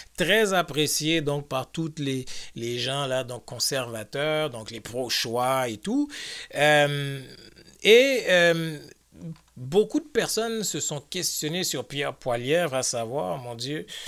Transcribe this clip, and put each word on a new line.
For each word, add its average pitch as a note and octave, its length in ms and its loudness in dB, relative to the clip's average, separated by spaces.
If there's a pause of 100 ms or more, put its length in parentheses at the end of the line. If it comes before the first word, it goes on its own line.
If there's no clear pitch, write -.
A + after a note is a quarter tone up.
(160)
Très F#3+ 380 2
apprécié D#3 680 0
donc C#3+ 280 -2
par C3 220 -4
toutes D#3+ 280 -4
les, C3+ 260 -2 (300)
les A#2+ 240 -4
gens C3+ 280 -2
là, C3 180 -2
donc A#2+ 200 -12
conservateurs, C#3 1040 -2
donc A2+ 220 -10
les A2+ 100 -10
pro-choix B2+ 880 0
et A2 80 -4
tout. C#4+ 340 -2 (440)
Euh, C#3+ 680 4 (640)
et, A#3+ 480 8
euh, E3 480 4 (760)
beaucoup F3+ 420 2
de D#4 80 -2
personnes A3 560 -2
se E3 160 -4
sont C#3+ 220 -4
questionnées E3+ 640 -4
sur C3 220 -4
Pierre C#3 280 -4
Poilievre, C3 600 0
à C3 100 0
savoir, C3 540 -4
mon A#2+ 180 -10
Dieu, C#3+ 300 -8 (220)